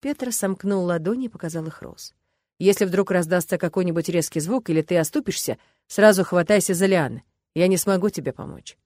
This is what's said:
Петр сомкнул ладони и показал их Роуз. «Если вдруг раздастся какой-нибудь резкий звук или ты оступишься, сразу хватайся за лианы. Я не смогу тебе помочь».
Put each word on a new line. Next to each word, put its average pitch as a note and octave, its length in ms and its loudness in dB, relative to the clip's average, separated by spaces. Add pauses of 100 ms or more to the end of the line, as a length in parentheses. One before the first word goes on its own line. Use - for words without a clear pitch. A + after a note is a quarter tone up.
Петр C4 320 -6
сомкнул F#3+ 520 -2
ладони F3 420 -2
и - 20 -6
показал D#3+ 380 -8
их - 160 -14
Роуз. - 320 -18 (440)
«Если G3 280 2
вдруг F#3 240 0
раздастся F3+ 480 0
какой-нибудь E3+ 500 -2
резкий E3 320 -2
звук G#3 300 -4
или D#3+ 100 2
ты F3 160 0
оступишься, - 640 -2 (280)
сразу G3 380 4
хватайся F#3 480 2
за F3+ 140 2
лианы. D3 380 0 (300)
Я F3 140 4
не F#3+ 80 4
смогу G3 320 0
тебе C#3+ 240 -6
помочь». - 540 -14